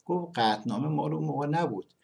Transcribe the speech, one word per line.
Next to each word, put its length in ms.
گفت 340
قطعنامه 500
مال 260
اون 100
موقع 220
نبود، 580